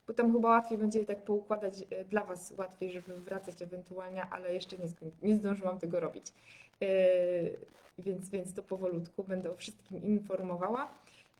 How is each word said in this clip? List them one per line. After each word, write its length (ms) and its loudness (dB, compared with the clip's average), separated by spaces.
bo 60 -4
tam 200 6
chyba 160 6
łatwiej 280 6
będzie 220 2
je 60 2
tak 180 -4
poukładać, 500 0
e, 160 -6
dla 180 0
was 340 -10
łatwiej, 340 -6
żeby 300 -12
wracać 400 -8
ewentualnie, 640 -10
ale 280 -6
jeszcze 240 -6
nie 100 -6
skoń-, 240 -10
nie 140 6
zdążyłam 440 0
tego 200 -2
robić. 260 -6
E, 40 -2
więc, 300 -4
więc 240 -6
to 100 -8
powolutku 600 -4
będę 280 -4
o 40 -6
wszystkim 480 -12
informowała. 880 0